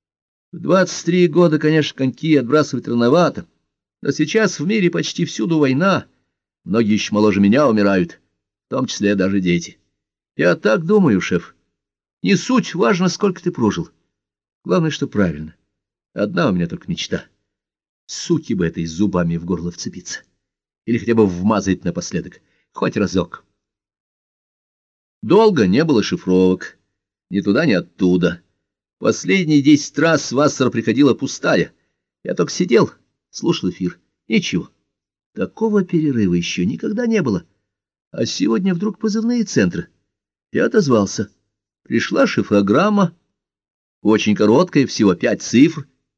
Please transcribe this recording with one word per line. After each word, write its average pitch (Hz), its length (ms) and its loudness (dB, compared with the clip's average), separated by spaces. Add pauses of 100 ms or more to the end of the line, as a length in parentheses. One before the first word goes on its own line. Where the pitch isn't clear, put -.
(520)
В - 60 -16
двадцать 175 480 0
три 175 200 2
года, 156 320 2
конечно, 156 380 0
коньки 143 400 0
отбрасывать 131 500 0
рановато, 120 600 2 (560)
но - 80 -4
сейчас 156 500 -2
в 147 60 -4
мире 196 240 2
почти 170 340 -4
всюду 170 340 -2
война, 147 480 2 (580)
многие 104 280 0
ещё 104 220 -2
моложе 104 260 2
меня 120 260 4
умирают, 98 540 0 (460)
в - 60 -14
том 127 120 -2
числе 101 300 -2
даже 98 260 0
дети. 87 380 -2 (580)
Я 165 180 2
так 202 300 -2
думаю, 160 380 2
шеф, - 340 -6 (680)
не 190 140 2
суть 247 380 -2
важно, 190 340 0
сколько 190 340 -4
ты 175 80 -2
прожил, 98 380 -2 (760)
главное, 170 260 0
что 143 160 -6
правильно. 82 480 -4 (580)
Одна 104 360 -2
у 98 40 0
меня 87 140 -2
только 85 240 -10
мечта. 87 360 -8 (800)
Суки - 460 -6
бы 90 140 -2
этой 85 180 -6
зубами 85 520 -2
в 82 80 -8
горло 85 260 -6
вцепиться. - 520 -14 (640)
Или 117 120 -2
хотя 113 160 -2
бы 110 100 6
вмазать 95 600 0
напоследок, 85 560 -8 (320)
хоть - 240 -4
разок». 90 480 -4 (1800)
Долго 175 440 4
не 113 180 4
было 123 180 2
шифровок, 92 760 0 (520)
ни 98 100 -2
туда, 101 240 0
ни 135 80 2
оттуда. 87 720 0 (560)
Последние 156 640 0
десять 143 360 2
раз 156 340 0
Вассер 131 380 0
приходила 117 440 2
пустая. - 580 -4 (520)
Я 185 100 -6
только - 180 -4
сидел, 185 380 2 (400)
слушал 131 400 -4
эфир. 87 300 -8 (280)
Ничего. 143 420 -2 (640)
Такого 208 500 -2
перерыва 131 500 0
ещё 87 300 -2
никогда 226 420 -4
не 220 160 0
было. 127 240 -2 (640)
А - 160 -4
сегодня 196 480 0
вдруг 208 240 -6
позывные 226 460 -2
центры. 85 440 -2 (640)
Я 202 140 0
отозвался. 127 640 0 (520)
Пришла - 440 0
шифрограмма, 104 880 0 (880)
очень 107 340 2
короткая, 127 500 2
всего 98 280 2
пять 107 280 -2
цифр, 143 460 2 (300)